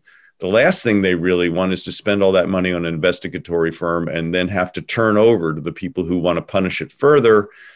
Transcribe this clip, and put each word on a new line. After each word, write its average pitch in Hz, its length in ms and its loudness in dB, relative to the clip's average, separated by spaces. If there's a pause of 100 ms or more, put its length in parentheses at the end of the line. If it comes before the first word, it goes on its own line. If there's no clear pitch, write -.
(400)
The 95 60 -6
last 127 360 2
thing 104 180 2
they 92 140 2
really 90 340 0
want 92 240 -2
is 90 100 -4
to 87 100 -10
spend 101 300 -4
all 95 100 4
that 90 160 2
money 92 240 -2
on 87 120 -4
an 82 100 -4
investigatory 85 760 -2
firm 85 380 -4
and 82 260 -4
then 90 140 0
have 90 260 -2
to 82 80 -8
turn 110 340 0
over 104 380 4
to 78 60 -8
the 78 120 -8
people 92 320 -6
who 90 140 -2
want 85 180 0
to 82 60 -4
punish 92 400 -4
it 80 100 -14
further, 117 560 4 (280)